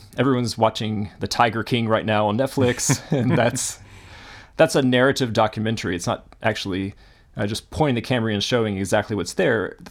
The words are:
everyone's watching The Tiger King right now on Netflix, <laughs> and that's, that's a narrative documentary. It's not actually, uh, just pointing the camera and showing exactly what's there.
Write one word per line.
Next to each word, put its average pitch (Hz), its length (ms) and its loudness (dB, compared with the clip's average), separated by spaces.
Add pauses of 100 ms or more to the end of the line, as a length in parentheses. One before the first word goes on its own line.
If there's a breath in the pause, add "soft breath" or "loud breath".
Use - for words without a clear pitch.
(180)
everyone's 123 400 2
watching 110 520 0 (100)
The 98 80 -6
Tiger 113 360 2
King 113 240 0
right 107 180 2
now 107 220 2
on 104 100 2
Netflix, 131 640 0 (100)
<laughs> 151 60 2
and 123 200 2
that's, 127 420 0 (800 loud breath)
that's 160 180 4
a 156 60 2
narrative 127 520 4
documentary. 107 600 0
It's 87 120 -6
not - 180 -4 (160)
actually, 98 520 -2 (420 soft breath)
uh, 110 100 -4
just 107 260 -6
pointing 147 240 0
the 113 60 -2
camera 113 320 0
and 101 100 0
showing 110 340 0
exactly 104 400 0
what's 85 160 -6
there. 117 420 0 (160)